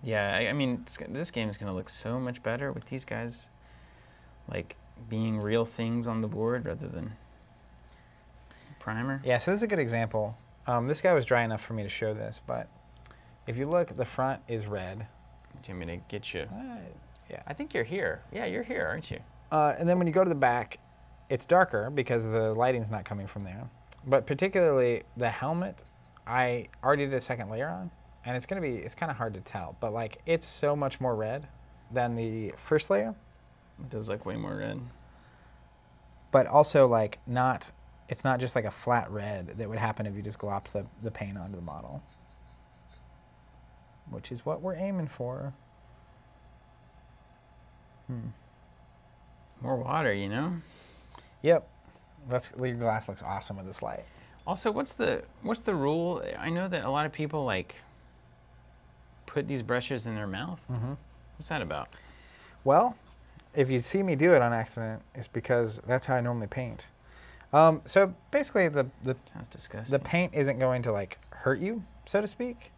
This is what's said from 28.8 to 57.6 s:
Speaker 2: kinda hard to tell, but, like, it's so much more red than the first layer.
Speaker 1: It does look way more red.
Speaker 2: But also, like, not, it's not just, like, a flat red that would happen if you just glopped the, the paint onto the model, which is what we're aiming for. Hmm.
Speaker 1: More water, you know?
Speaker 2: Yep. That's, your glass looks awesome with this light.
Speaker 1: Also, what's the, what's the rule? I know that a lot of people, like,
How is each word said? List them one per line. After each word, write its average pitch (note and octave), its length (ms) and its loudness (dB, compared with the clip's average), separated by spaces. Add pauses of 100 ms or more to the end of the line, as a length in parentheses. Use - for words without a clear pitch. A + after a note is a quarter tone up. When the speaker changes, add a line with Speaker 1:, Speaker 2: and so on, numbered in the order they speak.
Speaker 2:
kinda D#3 200 -4
hard A2+ 180 -4
to F#2+ 80 -10
tell, F#2 400 -10
but, A2 140 -2
like, A2+ 320 -6
it's E3 200 2
so D3 300 0
much C#3+ 240 -2
more B2+ 160 0
red A#2 320 -4 (420)
than A#2+ 260 0
the A2+ 420 -4
first - 320 2
layer. G#3 240 2 (680)
Speaker 1:
It C3 80 -10
does A2 220 -6
look G#2 160 -4
way A2+ 100 -4
more G2+ 200 -6
red. G#2+ 220 -6 (1500)
Speaker 2:
But C3 160 8
also, C#3+ 400 8
like, A2+ 400 4
not, B2+ 440 0 (400)
it's - 140 -8
not B2+ 160 4
just, B2+ 140 -4
like, A2 120 2
a G2+ 40 -2
flat A#2 400 0
red G2+ 360 -6 (100)
that A2 140 -6
would A2 80 -4
happen A2 260 -2
if G#2 100 -6
you G2+ 60 -8
just G2+ 180 -8
glopped G2 340 -6
the, G2+ 120 -4 (180)
the A2+ 80 -6
paint G2+ 280 -8
onto F#2+ 180 -8
the F2 60 -10
model, D#2 400 -10 (2000)
which A2+ 220 -10
is A#2+ 140 -8
what D3+ 160 -4
we're F#3 120 -2
aiming F3+ 340 -2
for. B2+ 440 -6 (2500)
Hmm. A#2 220 -8 (1300)
Speaker 1:
More B2+ 160 -2
water, B2+ 380 2
you G2 140 -2
know? C#3+ 260 -2 (880)
Speaker 2:
Yep. D#3+ 260 6 (600)
That's, B2 300 -2
your B2 160 -2
glass A2+ 340 0
looks F#2+ 140 -10
awesome G2 340 -6
with F#2+ 100 -10
this F#2+ 160 -10
light. - 220 -6 (420)
Speaker 1:
Also, G3 240 -2
what's B3+ 220 -2
the, B2+ 300 0 (200)
what's A3+ 200 -2
the G#3 120 0
rule? E3 480 2 (160)
I D#3+ 120 -4
know F3 180 0
that E3 160 -2
a A#2+ 60 0
lot D3 160 2
of D3 60 -4
people, D3+ 320 -2
like, F#2+ 320 -2 (1500)